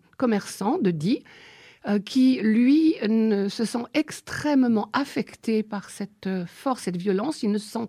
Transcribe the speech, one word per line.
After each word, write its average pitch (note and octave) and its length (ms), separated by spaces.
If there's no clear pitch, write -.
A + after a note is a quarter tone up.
commerçant G#3+ 640
de G3 120
Die, E3+ 320
euh, G#3 100
qui, B3+ 440
lui, C4 540
ne A3 400
se G#3+ 160
sent A#3 200
extrêmement C4 1000
affecté A3+ 720
par G#3 260
cette, - 380
euh, F#3 180
force, - 360
cette F3+ 160
violence. G3+ 440
Il G#3 100
ne G#3+ 60
se G#3 120
sent A3+ 200